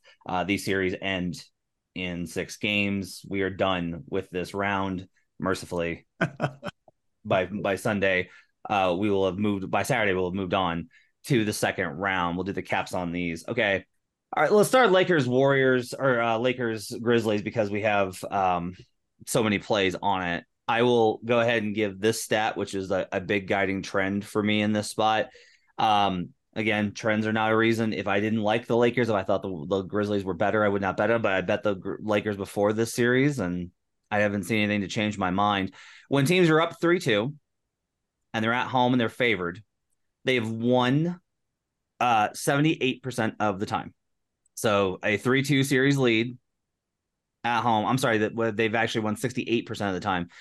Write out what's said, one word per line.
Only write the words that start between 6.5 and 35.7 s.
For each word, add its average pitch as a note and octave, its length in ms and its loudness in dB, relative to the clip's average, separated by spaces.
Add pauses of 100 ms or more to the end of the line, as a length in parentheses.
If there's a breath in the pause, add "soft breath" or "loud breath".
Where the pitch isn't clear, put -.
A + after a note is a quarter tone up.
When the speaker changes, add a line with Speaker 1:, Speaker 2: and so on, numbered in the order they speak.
Speaker 1:
By, F#2+ 220 0
by G2 280 -2
Sunday, F#2+ 540 0 (400 soft breath)
uh, F#2+ 280 2
we G#2+ 120 0
will F#2+ 160 2
have F2+ 120 -2
moved, G2+ 320 -2
by G2+ 140 0
Saturday, G#2+ 300 0
we'll F#2 160 0
have F#2 60 -6
moved F#2+ 180 -4
on F2 340 -2 (380 soft breath)
to A#2 180 2
the G#2 80 -2
second G2 360 -2
round. F2 500 -2
We'll F#2 80 -4
do F#2+ 80 -6
the F2+ 80 -6
caps F#2+ 320 -4
on F2+ 180 -4
these. E2+ 340 -6
Okay. G#2 380 -2 (520)
All - 80 2
right, C#3+ 80 2
let's G#3 180 4
start B3 220 6
Lakers F3+ 360 4
Warriors, C3 640 2
or, B2+ 280 0
uh, A2+ 160 2
Lakers A#2+ 640 -2
Grizzlies, A2 400 2
because G#2 280 -2
we G2+ 120 -4
have, G2+ 420 0
um, F#2 500 -2 (540)
so B2+ 160 0
many G2+ 160 2
plays G2 420 0
on F#2+ 220 0
it. E2+ 220 -4 (220)
I A#2 160 2
will A#2 420 4
go A#2 160 4
ahead A#2 220 2
and G#2 120 -4
give G2+ 240 -2
this A2 240 0
stat, A2 320 0
which G2 200 -6
is F#2+ 160 -4
a, F#2 200 0
a G2 80 -2
big F#2+ 280 -2
guiding G2 340 0
trend G2 420 -2
for G#2+ 180 -4
me G#2+ 200 2
in G#2+ 100 0
this G#2 180 -2
spot. A2 380 0 (500 soft breath)
Um, G2+ 520 2 (260)
again, G#2+ 380 0
trends G#2+ 340 0
are A2 60 -2
not A2 180 2
a A2 60 4
reason. A2+ 340 2
If G2 160 -4
I G2+ 140 2
didn't A2 200 0
like A2 260 0
the A#2 100 2
Lakers, A#2+ 320 2
if G#2+ 60 2
I F#2+ 80 0
thought F#2+ 180 0
the, F2+ 260 -8
the G2 140 0
Grizzlies G2+ 420 -2
were F#2 120 -4
better, G#2+ 280 2
I G#2 60 4
would G2+ 120 0
not F#2 160 -2
bet G#2+ 120 2
them, A#2 120 2
but G#2 120 0
I F#2 80 0
bet G2 220 -2
the G#2 100 0
Gr-, F#2 260 -8
Lakers G#2 380 -2
before G2+ 360 0
this A2+ 200 -2
series, B2+ 460 2
and F2 320 -4 (380)
I G#2+ 100 -2
haven't G#2 240 0
seen A2 160 0
anything G#2 220 0
to F#2 60 -4
change G#2+ 300 -2
my F#2 140 0
mind. G2 420 0 (340 loud breath)